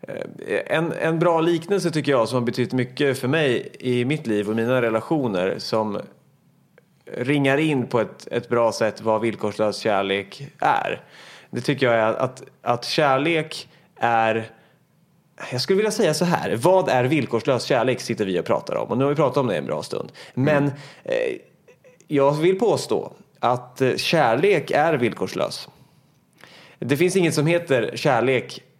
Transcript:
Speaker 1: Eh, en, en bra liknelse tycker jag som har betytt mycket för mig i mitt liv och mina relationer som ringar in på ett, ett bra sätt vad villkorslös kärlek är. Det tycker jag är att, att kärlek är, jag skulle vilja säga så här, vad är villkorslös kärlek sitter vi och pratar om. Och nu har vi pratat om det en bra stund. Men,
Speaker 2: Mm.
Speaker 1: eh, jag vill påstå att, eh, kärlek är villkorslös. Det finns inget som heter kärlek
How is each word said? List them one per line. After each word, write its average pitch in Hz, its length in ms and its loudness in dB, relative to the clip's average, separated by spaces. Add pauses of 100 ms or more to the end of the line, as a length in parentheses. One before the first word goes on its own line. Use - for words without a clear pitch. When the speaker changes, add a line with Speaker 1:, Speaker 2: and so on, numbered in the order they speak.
Speaker 1:
Eh, 50 640 -8
en, 160 260 -2
en 165 260 -2
bra 165 220 2
liknelse 170 500 -2
tycker 151 220 -2
jag 135 160 2
som 127 100 -2
har 117 80 0
betytt 117 260 -2
mycket 127 460 0
för - 100 -4
mig 143 400 0 (120)
i 123 240 0
mitt 151 220 -4
liv 104 240 0
och 110 60 -2
mina 120 260 0
relationer 110 760 0
som 107 420 -2 (1120)
ringar 139 460 2
in 147 280 0
på 117 140 0
ett, - 300 -6
ett - 180 -4
bra 117 240 2
sätt 107 280 -2
vad 110 200 0
villkorslös 107 580 -2
kärlek 98 680 -2 (120)
är. - 440 0 (480)
Det 120 100 -6
tycker 131 260 0
jag 117 100 4
är 110 160 4
att, - 300 -4 (200)
att 120 220 -2
kärlek 156 840 0 (280)
är, 113 540 2 (1000)
jag 127 80 -4
skulle 190 160 0
vilja 214 140 2
säga 196 240 2
så 165 100 0
här, 165 320 0
vad 175 320 4
är 123 160 4
villkorslös 127 600 0
kärlek 123 360 0
sitter 107 260 -2
vi 90 140 0
och 80 40 -4
pratar - 320 -2
om. 55 120 -4
Och 113 100 -2
nu 135 60 2
har 139 60 2
vi 147 60 0
pratat 143 200 2
om 135 100 2
det 98 100 0
en 69 100 -4
bra 76 160 -4
stund. - 300 -8 (220)
Men, 143 300 2
Speaker 2:
Mm. 139 60 0 (340)
Speaker 1:
eh, 60 320 -2 (680)
jag 139 260 2
vill 170 260 2
påstå 156 540 0 (280)
att, 120 400 -2
eh, 127 160 4
kärlek 151 720 2
är 156 240 2
villkorslös. 95 720 -4 (1120)
Det 131 180 0
finns 180 200 2
inget 165 180 2
som 151 120 2
heter 135 480 2
kärlek 127 680 0 (180)